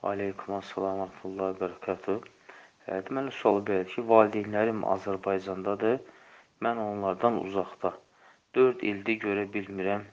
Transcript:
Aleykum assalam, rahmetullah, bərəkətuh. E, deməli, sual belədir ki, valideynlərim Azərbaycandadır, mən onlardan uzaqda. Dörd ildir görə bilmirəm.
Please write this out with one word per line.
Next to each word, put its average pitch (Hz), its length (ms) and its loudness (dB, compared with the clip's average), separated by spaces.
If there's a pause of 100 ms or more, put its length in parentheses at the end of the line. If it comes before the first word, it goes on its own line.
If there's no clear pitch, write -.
Aleykum 101 480 -4
assalam, 98 460 -4
rahmetullah, 95 560 -4
bərəkətuh. 92 640 -4 (640)
E, 95 180 -4
deməli, 135 300 -4
sual 101 260 4
belədir 98 320 0
ki, 120 160 -4
valideynlərim 107 800 6
Azərbaycandadır, 98 1080 0 (680)
mən 117 160 0
onlardan 104 640 0
uzaqda. 95 500 -4 (640)
Dörd 127 320 6
ildir 104 320 0
görə 104 320 0
bilmirəm. 101 600 -2